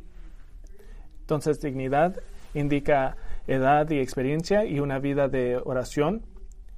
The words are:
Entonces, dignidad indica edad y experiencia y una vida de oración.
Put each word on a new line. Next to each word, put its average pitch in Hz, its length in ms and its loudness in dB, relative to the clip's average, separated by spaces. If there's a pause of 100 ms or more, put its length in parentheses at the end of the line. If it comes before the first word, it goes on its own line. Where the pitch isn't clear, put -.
(1200)
Entonces, 151 400 0
dignidad 143 600 0 (340)
indica 147 640 2 (300)
edad 139 440 4
y 151 100 2
experiencia 151 640 2
y 151 160 0
una 139 180 0
vida 139 300 2
de 127 340 2
oración. 143 600 0 (560)